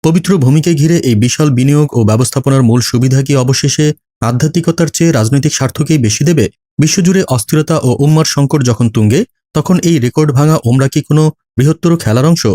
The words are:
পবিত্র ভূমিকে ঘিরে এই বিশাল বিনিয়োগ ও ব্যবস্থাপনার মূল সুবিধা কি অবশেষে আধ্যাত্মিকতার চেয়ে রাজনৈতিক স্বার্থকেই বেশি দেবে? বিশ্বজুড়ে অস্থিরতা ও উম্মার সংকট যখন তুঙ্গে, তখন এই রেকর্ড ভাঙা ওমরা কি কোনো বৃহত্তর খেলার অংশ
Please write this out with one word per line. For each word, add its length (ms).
পবিত্র 340
ভূমিকে 360
ঘিরে 240
এই 60
বিশাল 320
বিনিয়োগ 300
ও 20
ব্যবস্থাপনার 540
মূল 180
সুবিধা 420
কি 120
অবশেষে 500
আধ্যাত্মিকতার 760
চেয়ে 220
রাজনৈতিক 380
স্বার্থকেই 500
বেশি 180
দেবে? 220
বিশ্বজুড়ে 420
অস্থিরতা 400
ও 20
উম্মার 340
সংকট 280
যখন 320
তুঙ্গে, 240
তখন 280
এই 160
রেকর্ড 380
ভাঙা 260
ওমরা 240
কি 140
কোনো 220
বৃহত্তর 360
খেলার 280
অংশ 120